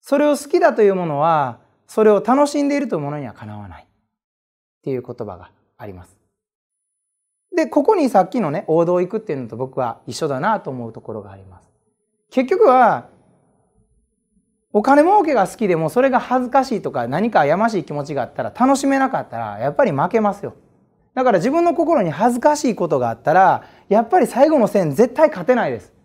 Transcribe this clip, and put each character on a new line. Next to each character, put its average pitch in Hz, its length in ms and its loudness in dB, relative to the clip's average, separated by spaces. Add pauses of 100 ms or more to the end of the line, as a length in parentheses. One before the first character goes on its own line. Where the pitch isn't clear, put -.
そ - 180 -2
れ 294 80 4
を 294 40 4
好 285 200 -4
き 349 80 2
だ 330 140 4
と 226 100 2
い 202 60 6
う 190 80 2
も 180 100 -4
の 143 140 -4
は、 147 400 0 (260)
そ - 160 -2
れ 214 80 6
を 202 140 4
楽 277 240 2
し 294 120 -2
ん 285 80 0
で 285 80 0
い 285 40 -2
る 262 80 -6
と 202 80 -4
い - 20 -4
う - 20 -4
も 143 120 -6
の 151 80 -8
に 135 60 -10
は 104 60 -12
か - 140 -18
な 107 120 -14
わ 101 100 -16
な 85 100 -20
い。 - 60 -20
っ - 20 -20 (960)
て 143 80 -8
い 131 60 -4
う 120 60 -8
言 123 120 -14
葉 104 220 -12
が 90 140 -20 (260)
あ 117 100 -18
り 101 60 -16
ま 90 120 -20
す。 - 120 -20 (1400)
で、 320 100 0
こ 277 160 0
こ 440 140 2
に 294 140 0
さ 196 100 4
っ 185 80 2
き 247 120 -4
の 160 100 -2
ね、 156 160 -6
王 165 180 2
道 175 100 0
を 180 60 2
行 175 100 -4
く 226 60 -8
っ 214 40 -6
て 175 120 -10
い 143 40 -4
う 135 40 -10
の 117 80 -10
と 110 80 -14
僕 131 240 -8
は 120 260 -6
一 123 100 -12
緒 160 120 -6
だ 131 120 -4
な 202 200 -2
と 151 100 -12
思 120 180 -10
う 107 40 -16
と 113 80 -18
こ 110 140 -14
ろ 107 80 -12
が 101 100 -18
あ 98 40 -20
り 95 80 -20
ま 92 160 -20
す。 - 80 -20 (600)
結 262 200 -2
局 381 140 2
は、 240 440 4 (1600)
お 208 100 0
金 277 200 4
儲 392 200 4
け 311 100 -2
が 196 160 2
好 - 80 -14
き 208 120 -2
で 175 60 2
も 160 140 -2
そ 240 140 0
れ 269 80 2
が 247 100 2
恥 254 240 -2
ず 247 60 -10
か 269 140 2
し 262 120 -4
い 165 60 -6
と 139 100 -6
か 120 160 -4
何 185 220 -2
か 160 160 2
や 151 100 2
ま 220 140 0
し 214 80 -4
い 143 60 -6
気 151 100 -10
持 147 100 -6
ち 147 100 -10
が 131 80 -4
あ 113 40 -4
っ - 80 -20
た - 80 -6
ら 110 120 -6
楽 269 220 2
し 277 100 -4
め 277 120 0
な 269 100 0
か 151 120 -4
っ 120 100 -12
た 117 80 -10
ら 104 200 -8
や 131 120 -2
っ - 40 -10
ぱ 277 120 2
り 170 60 -2
負 143 180 0
け 226 100 0
ま 202 140 -2
す - 100 -14
よ。 117 80 -10 (640)
だ 254 100 -2
か 240 80 2
ら 185 60 2
自 202 120 0
分 339 140 0
の 339 80 2
心 311 300 0
に 170 80 -2
恥 214 240 0
ず 247 60 -6
か 294 160 2
し - 120 -8
い 208 60 0
こ 180 140 -4
と 151 100 0
が 120 100 -2
あ 113 60 -4
っ - 80 -16
た 147 100 0
ら 170 320 4 (240)
や 214 140 2
っ 233 60 -4
ぱ 359 120 2
り 247 60 2
最 285 240 4
後 311 80 2
の 214 80 2
戦 175 240 0
絶 233 240 2
対 302 160 4
勝 175 160 -10
て 254 80 2
な 208 120 0
い 143 40 -4
で 110 100 -8
す。 - 140 -20 (100)